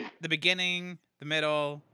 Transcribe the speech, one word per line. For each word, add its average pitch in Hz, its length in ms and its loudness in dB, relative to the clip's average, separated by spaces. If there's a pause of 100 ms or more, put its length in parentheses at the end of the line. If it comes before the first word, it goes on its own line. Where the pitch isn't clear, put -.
(220)
the 160 80 -4
beginning, 180 720 0 (200)
the 143 60 -10
middle, 151 560 0 (120)